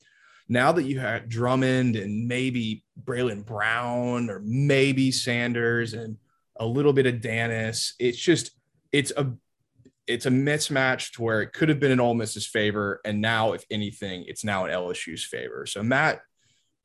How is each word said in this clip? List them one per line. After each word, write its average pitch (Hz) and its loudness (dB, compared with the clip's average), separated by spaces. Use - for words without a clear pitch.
Now 123 4
that 170 2
you 135 -2
have 113 -4
Drummond 123 2
and 104 -2
maybe 123 -2
Braylon 120 -2
Brown 120 -2
or 98 -8
maybe 135 4
Sanders 120 0
and 110 -8
a 113 -6
little 135 4
bit 131 6
of 120 0
Dennis, 113 -2
it's 123 0
just, - 2
it's 139 2
a, 143 0
it's 120 -2
a 139 2
mismatch 135 2
to - -10
where 113 0
it - -6
could - 0
have 147 2
been 139 4
in 127 4
Ole 120 4
Miss's 110 -4
favor. 104 -2
And 104 -2
now, 110 2
if - -6
anything, 101 -6
it's - -10
now 98 -2
in 78 -4
L 90 -2
S - -6
U's 80 -8
favor. 60 -10
So, 101 -8
Matt, 135 2